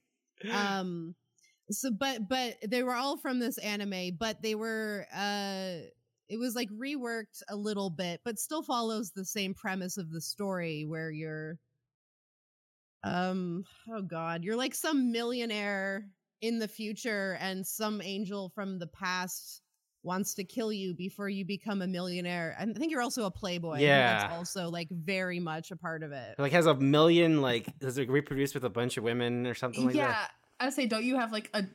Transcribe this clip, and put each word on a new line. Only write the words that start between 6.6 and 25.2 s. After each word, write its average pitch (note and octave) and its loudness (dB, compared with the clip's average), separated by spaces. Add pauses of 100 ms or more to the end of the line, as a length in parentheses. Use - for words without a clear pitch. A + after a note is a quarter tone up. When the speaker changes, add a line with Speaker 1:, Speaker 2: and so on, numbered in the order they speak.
Speaker 1:
reworked A#3 -6
a G#3 -6
little G3+ -2
bit, F3 -4
but A3+ -4
still D#4 -4
follows A3+ 0
the G3 -6
same G3 -2
premise F#3+ -4
of E3 -6
the E3 -6
story E3+ -4
where D#3+ -4
you're, D#3 -8 (1500)
um, F#3 -2 (240)
oh A3 -8
God, E3 -4
you're, G#3+ -2
like, B3+ -2
some C#4 2
millionaire G#3 -2 (320)
in A3+ 0
the A3 -2
future G#3 -2
and F#3+ -4
some G#3+ -4
angel G3 -4
from F#3+ -6
the E3+ -6
past F#3 -4 (420)
wants F#3 -2
to G3+ -6
kill A3 -4
you F#3+ -2
before F#3+ -6
you F#3+ -4
become G3 -2
a F3+ -2
millionaire. F3 -2
And G#3 -2
I G3+ -6
think D#4 0
you're C4 2
also A#3+ 0
a F#3+ 0
playboy. F3 -2
I C#3+ 0
think D3 8
that's A#2+ 8
Speaker 2:
Yeah. E3 -2
Speaker 1:
also, F3 -4
like, E3+ -4
very F3+ -2